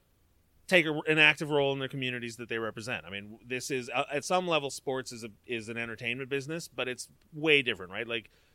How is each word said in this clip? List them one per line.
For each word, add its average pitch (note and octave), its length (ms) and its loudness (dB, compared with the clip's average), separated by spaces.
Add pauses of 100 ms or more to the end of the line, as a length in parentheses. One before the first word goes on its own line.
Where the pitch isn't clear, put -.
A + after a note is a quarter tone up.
(680)
take F3+ 160 6
a, D#3 80 0 (160)
an D#3 100 6
active D3+ 320 6
role C#3 220 4
in C#3 60 -4
the C3 100 -6
communities B2 500 -6
that A#2+ 100 -10
they A#2 100 -2
represent. A2 480 -6
I F2 40 -14
mean, G2+ 360 -12
this B2 240 -6
is, B2+ 240 -4
uh, C3 80 2 (100)
at C#3+ 120 -2
some F#3 240 0
level, D3+ 200 2
sports C3 440 -4
is A2+ 100 -12
a, A#2 60 -10 (180)
is A2+ 220 -6
an A#2 100 -6
entertainment A#2 500 -6
business, C#3+ 380 -4
but B2+ 220 -6
it's B2 200 -8 (240)
way D3+ 300 6
different, F#2 300 4
right? A2 140 -6
Like, A2+ 240 -4 (240)